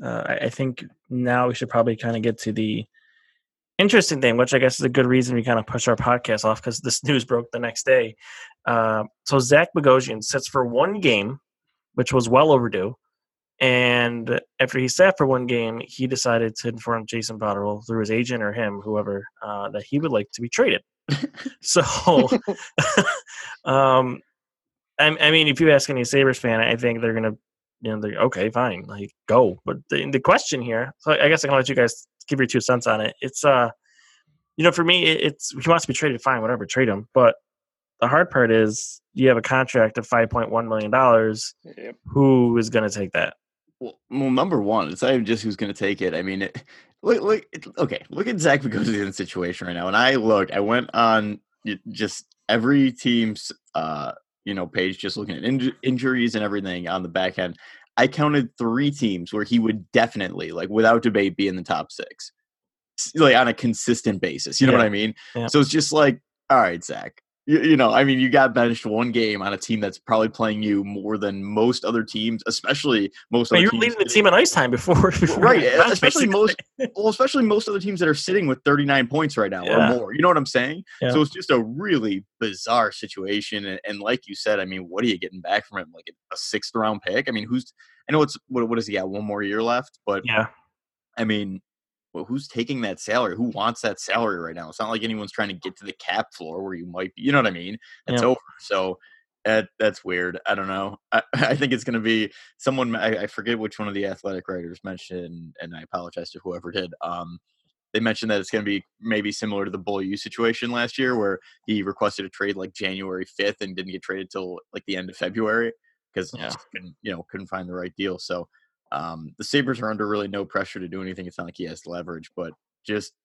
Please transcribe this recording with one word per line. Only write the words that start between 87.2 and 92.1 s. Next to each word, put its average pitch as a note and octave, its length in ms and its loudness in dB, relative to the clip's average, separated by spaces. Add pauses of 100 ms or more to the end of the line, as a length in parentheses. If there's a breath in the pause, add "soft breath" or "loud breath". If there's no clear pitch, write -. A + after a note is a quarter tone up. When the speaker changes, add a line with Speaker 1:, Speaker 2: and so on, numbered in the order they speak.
Speaker 3:
I B2+ 40 -6
mean, A2 160 -6
who's, B2+ 240 -6 (360 soft breath)
I C#3 40 -2
know D#3 100 4
it's, C#3+ 140 -2 (100)
what, A#2+ 220 -2
what A#2 80 -2
does A2 100 -4
he G#2 80 -8
got? F#2+ 160 -4
One G2+ 140 -8
more G#2 180 -6
year G#2 220 -2
left, A#2+ 420 -4
but A#2+ 180 -2
Speaker 1:
Yeah. A2 220 0 (720 soft breath)
Speaker 3:
I A#2 60 -2
mean, G#2 360 -4 (540)